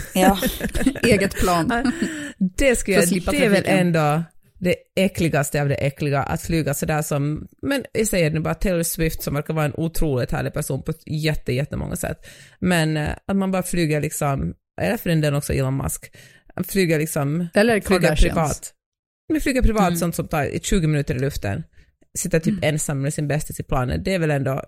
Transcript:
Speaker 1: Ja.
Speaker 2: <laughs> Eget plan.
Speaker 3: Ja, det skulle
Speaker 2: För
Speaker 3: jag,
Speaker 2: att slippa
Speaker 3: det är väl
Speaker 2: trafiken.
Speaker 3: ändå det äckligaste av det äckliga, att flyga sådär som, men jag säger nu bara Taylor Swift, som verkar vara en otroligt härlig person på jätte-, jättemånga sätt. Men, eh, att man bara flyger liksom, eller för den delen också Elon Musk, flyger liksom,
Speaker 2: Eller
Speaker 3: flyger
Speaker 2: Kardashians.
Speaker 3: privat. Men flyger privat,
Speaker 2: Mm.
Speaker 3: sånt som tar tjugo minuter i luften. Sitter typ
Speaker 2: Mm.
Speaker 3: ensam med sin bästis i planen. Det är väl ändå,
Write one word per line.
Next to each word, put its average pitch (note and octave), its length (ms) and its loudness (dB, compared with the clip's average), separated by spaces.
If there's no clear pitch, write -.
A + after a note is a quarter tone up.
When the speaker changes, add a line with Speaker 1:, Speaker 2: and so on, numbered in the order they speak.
Speaker 1:
Ja. F#3+ 240 6
Speaker 2:
<laughs> - 320 -2
Eget G3+ 320 2
plan. F3 360 2
Speaker 3:
Ja, A#3 220 0
det C4 200 4
skulle - 180 0
Speaker 2:
För F3+ 60 4
Speaker 3:
jag, - 20 6
Speaker 2:
att F3 60 2
slippa F#3 220 0
Speaker 3:
det G3 140 0
är A3 60 6
väl F#3 120 4
Speaker 2:
trafiken. F3+ 240 4
Speaker 3:
ändå D#3+ 360 2
det F3+ 160 0
äckligaste D#3+ 680 0
av C#3+ 60 0
det C#3+ 60 0
äckliga, C#3 480 -2
att - 200 -4
flyga D3 320 -2
sådär D#3 280 -2
som, D3 440 -4
men C4+ 300 -2
jag A3 140 0
säger E3+ 240 2
nu D#3 100 -2
bara D#3+ 140 -2
Taylor E3+ 280 0
Swift, D#3+ 400 -2
som - 120 -4
verkar D3+ 200 -4
vara D#3 100 0
en D3 120 -2
otroligt D3+ 560 0
härlig C#3+ 200 -4
person C#3+ 300 -4
på D#3 100 -4
jätte-, D3+ 460 -2
jättemånga - 440 -4
sätt. - 220 -6
Men, D#3+ 380 2
eh, D3+ 140 -2
att G3 100 0
man F#3+ 140 0
bara F#3 120 0
flyger D3+ 380 0
liksom, D3 540 -2
eller G3+ 160 0
för F#3 140 -2
den D#3+ 100 4
delen D3 180 2
också C#3+ 140 -4
Elon C3+ 240 0
Musk, - 400 -6
flyger E3 300 2
liksom, D#3+ 560 -2
Speaker 2:
Eller G#3+ 260 4
Speaker 3:
flyger F#3 220 2
Speaker 2:
Kardashians. D#3+ 180 4
Speaker 3:
privat. - 400 -2
Men D4+ 80 2
flyger C4 220 0
privat, G#3+ 260 4
Speaker 2:
Mm. E3+ 80 0
Speaker 3:
sånt E3+ 180 -2
som - 140 -4
tar D#3 340 -2
tjugo F3+ 240 2
minuter D3 280 0
i B2 40 -4
luften. B2+ 440 -4
Sitter E3+ 220 0
typ G3 180 2
Speaker 2:
Mm. D#3 160 0
Speaker 3:
ensam D3 280 -2
med C#3+ 120 -2
sin D3 140 -2
bästis - 320 -4
i - 20 -6
planen. C3+ 420 -2
Det F#3+ 100 0
är F#3 40 0
väl D#3+ 120 0
ändå, C3+ 380 -2